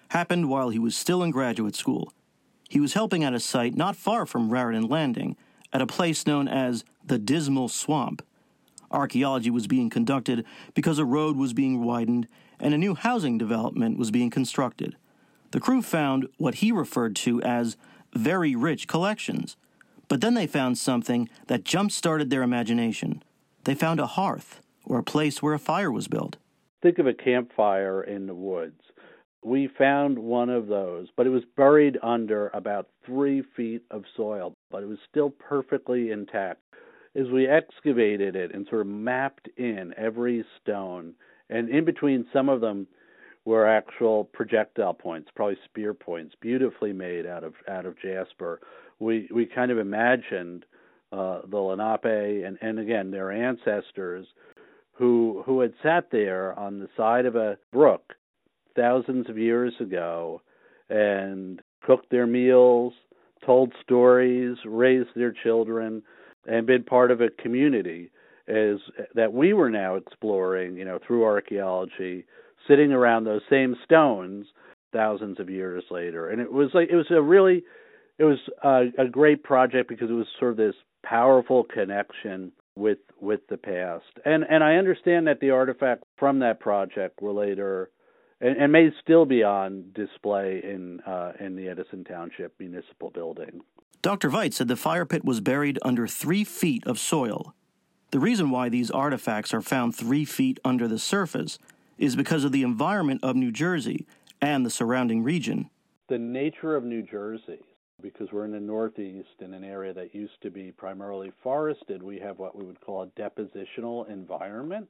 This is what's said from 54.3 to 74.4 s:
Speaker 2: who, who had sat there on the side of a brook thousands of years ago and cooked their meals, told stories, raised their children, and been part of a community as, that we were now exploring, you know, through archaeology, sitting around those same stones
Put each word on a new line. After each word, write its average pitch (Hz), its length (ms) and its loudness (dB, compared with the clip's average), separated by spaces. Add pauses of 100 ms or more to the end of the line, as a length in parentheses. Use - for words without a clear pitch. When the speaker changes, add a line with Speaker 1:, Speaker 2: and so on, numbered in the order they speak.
Speaker 2:
who, 117 540 2
who 131 160 2
had 120 200 0
sat 160 300 0
there 95 480 -2
on 101 200 -10
the 95 180 -12
side 117 280 2
of 117 100 0
a 110 220 -2 (140)
brook 127 420 4 (600)
thousands 123 540 0
of 110 80 -8
years 117 420 0
ago 85 600 -6 (480)
and 98 720 -2 (220)
cooked - 280 4
their 123 160 2
meals, 123 640 6 (520)
told 127 260 6 (100)
stories, 123 840 4
raised 123 500 4
their 120 160 0
children, 113 720 -2 (440)
and 113 180 0
been 127 180 4
part 123 280 6
of 120 100 4
a 117 80 4
community 110 800 0 (380)
as, 107 300 2 (380)
that 113 160 2
we 151 220 4
were 165 160 4
now 95 260 -2
exploring, 92 800 -2
you 92 100 -10
know, 90 200 -6
through 117 180 4
archaeology, 92 1000 -2 (420)
sitting 143 240 10
around 120 320 6
those 107 260 -2
same 131 340 4
stones 104 640 4 (440)